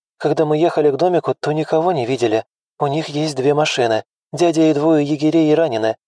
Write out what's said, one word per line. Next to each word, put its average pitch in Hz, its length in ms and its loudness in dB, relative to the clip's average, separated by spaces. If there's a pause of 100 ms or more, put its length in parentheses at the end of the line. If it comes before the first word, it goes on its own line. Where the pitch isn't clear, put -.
(200)
Когда 151 280 0
мы 151 100 0
ехали 156 340 2
к 135 60 -2
домику, 165 420 0
то 151 140 -2
никого 160 400 -2
не 123 140 -2
видели. 113 380 0 (340)
У 147 80 -2
них 151 220 -4
есть 147 280 -4
две 139 180 0
машины. 123 500 -2 (280)
Дядя 160 380 2
и 147 40 2
двое 151 300 2
егерей 151 500 2
ранены. 113 420 0 (120)